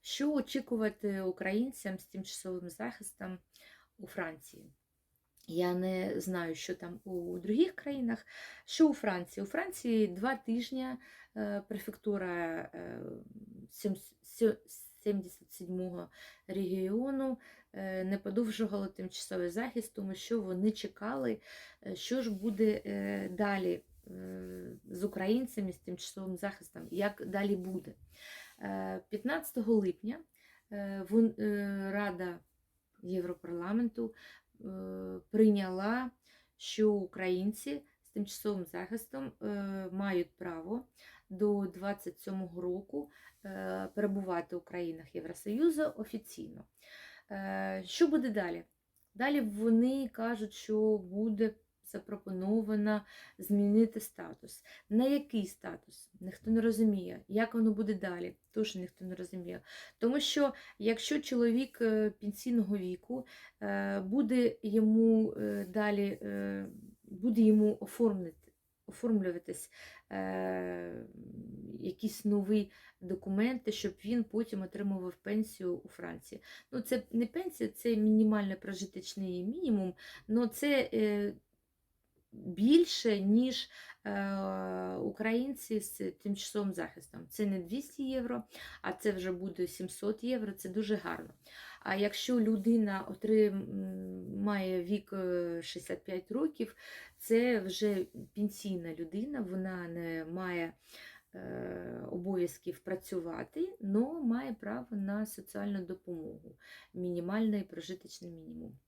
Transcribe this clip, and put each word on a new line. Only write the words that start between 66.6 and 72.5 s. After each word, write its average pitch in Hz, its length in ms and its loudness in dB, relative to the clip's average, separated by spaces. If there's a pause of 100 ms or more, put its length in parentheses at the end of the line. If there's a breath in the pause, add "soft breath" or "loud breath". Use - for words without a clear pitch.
буде 214 360 0
йому 214 400 8
оформлити, 202 720 -2 (340)
оформлюватись, 190 840 -2 (420 loud breath)
е, 92 920 -4 (760)
якісь - 440 -6
нові 208 460 2 (300 loud breath)